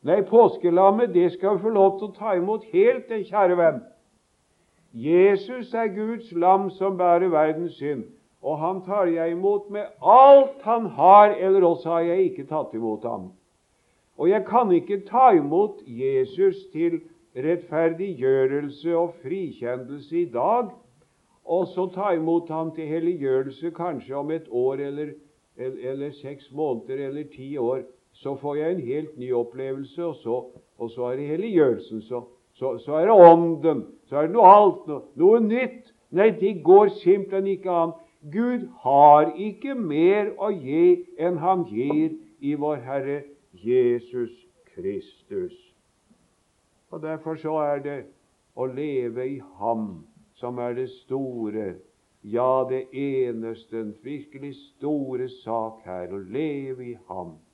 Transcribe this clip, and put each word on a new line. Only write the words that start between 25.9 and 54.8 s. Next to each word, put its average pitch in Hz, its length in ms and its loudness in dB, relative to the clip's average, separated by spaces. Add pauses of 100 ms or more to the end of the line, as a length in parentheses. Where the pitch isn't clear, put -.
eller 143 280 -10
seks 139 320 -18
måneder 135 560 -8
eller 147 240 -12
ti 139 260 -16
år, 127 300 -4 (260)
så 139 240 -10
får 143 180 -10
jeg 156 160 -4
en 170 140 -6
helt 151 320 -8
ny 127 160 -10
opplevelse, 135 720 -8
og 156 100 -8
så, 120 200 -8 (420)
og 117 140 -12
så 123 180 -8
er 127 80 -6
det 147 140 -10
helliggjørelsen, 151 760 0
så, 120 160 -10 (320)
så, 131 240 -8
så 151 220 -4
er 185 100 2
det 226 80 6
ånden, 165 680 8 (200)
så 139 140 -4
er 156 80 -2
det 185 80 -6
noe 196 160 8
alt, 202 360 6
noe, 143 140 -8 (160)
noe 208 240 6
nytt. 226 480 -4 (240)
Nei, 202 160 4
det 196 340 -4
går 196 280 8 (100)
simpelthen 196 540 0
ikke 190 180 -6
an. 165 220 -2 (360)
Gud 240 380 -4 (160)
har 147 500 8
ikke 214 400 -8
mer 190 640 0
å 208 160 -4
gi 170 640 0
enn 170 240 -4
han 180 260 -2
gir 151 460 -4 (260)
i 143 160 -6
vår 147 300 -4
Herre 139 320 -6 (340)
Jesus 120 800 -2 (380)
Kristus. 180 880 -12 (1400)
Og 156 100 -14
derfor 156 380 -10
så 156 240 -6
er 143 180 -4
det 143 160 -10 (560)
å 127 140 -6
leve 127 580 -6
i 139 120 -10 (180)
ham 101 480 -6 (320)
som 123 240 -10
er 120 160 -8
det 127 140 -10 (100)
store, 110 720 -8 (500)
ja, 127 460 -2
det 131 240 -6
eneste, 113 880 -6
den 104 220 -12
virkelig 139 500 -16 (220)
store 135 520 -6 (140)